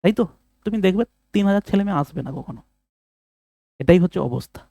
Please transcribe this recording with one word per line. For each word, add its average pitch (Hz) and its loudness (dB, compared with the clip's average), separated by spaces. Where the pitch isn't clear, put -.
তাই 202 4
তো? 220 0
তুমি 214 -4
দেখবে 190 2
তিন 202 0
হাজার 202 2
ছেলে 202 0
মেয়ে 196 -4
আসবে 143 -4
না 127 -10
কখনো, 123 -14
এটাই 175 6
হচ্ছে 175 0
অবস্থা। 127 -8